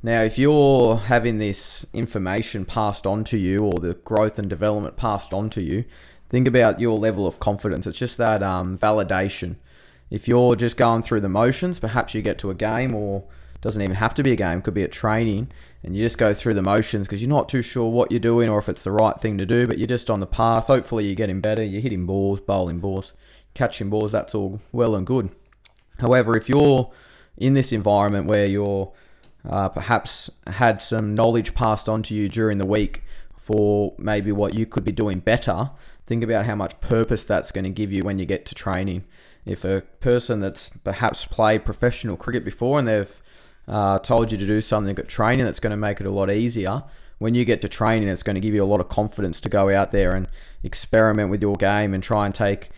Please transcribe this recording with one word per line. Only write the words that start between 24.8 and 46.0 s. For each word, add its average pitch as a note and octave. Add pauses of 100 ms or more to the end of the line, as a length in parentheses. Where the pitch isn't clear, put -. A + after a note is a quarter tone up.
and F#2
good. A#2+ (720)
However, A#2+
if G#2+
you're C#3 (440)
in C3+
this C3+
environment G2+
where G#2
you're, G2+ (580)
uh, F#2+
perhaps - (160)
had G#2+
some G#2+
knowledge A2+
passed A2
on A2
to G#2+
you G#2
during G#2+
the G2
week G#2 (320)
for G#2
maybe G#2
what G2+
you A2
could -
be G#2+
doing F#2+
better, A2 (340)
think A#2
about A2
how G#2+
much G2
purpose A2+
that's -
gonna F#2+
give G2
you F#2+
when G2
you F2+
get F#2+
to -
training. F#2+ (400)
If G2
a F#2+ (200)
person A#2+
that's F#2+ (140)
perhaps -
played A2
professional A2+
cricket A#2+
before B2
and C3
they've, G#2 (480)
uh, G2
told A#2
you G#2+
to G2
do G#2+
something G#2
at -
training A#2+
that's F#2
gonna G#2
make G#2